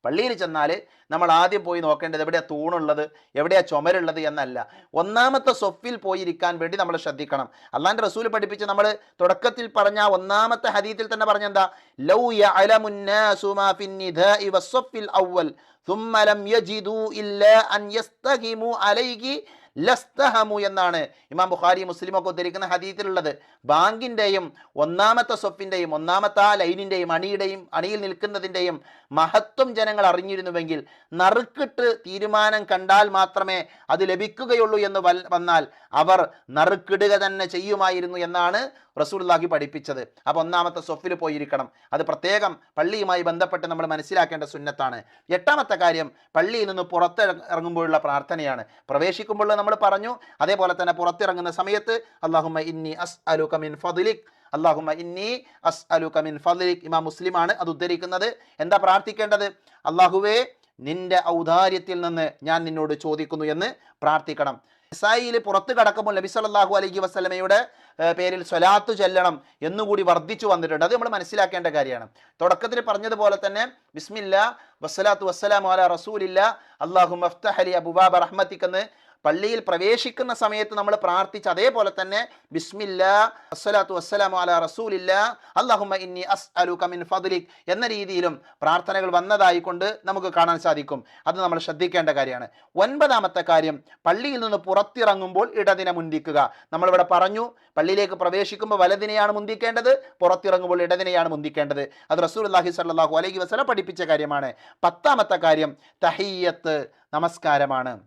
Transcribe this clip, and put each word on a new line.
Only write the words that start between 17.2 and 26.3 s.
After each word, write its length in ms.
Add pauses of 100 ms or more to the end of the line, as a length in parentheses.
അൻ 220
യസ്തഹിമു 800 (100)
അലൈഹി 640 (320)
ലസ്തഹമു" 840
എന്നാണ് 480 (240)
ഇമാം 180
ബുഖാരി 340
മുസ്ലിമൊക്കെ 460
ഉദ്ധരിക്കുന്ന 360
ഹദീത്തിലുള്ളത്. 680 (300)
ബാങ്കിൻ്റെയും 880 (220)
ഒന്നാമത്തെ 600
സ്വഫിൻ്റെയും 600
ഒന്നാമത്തെ 440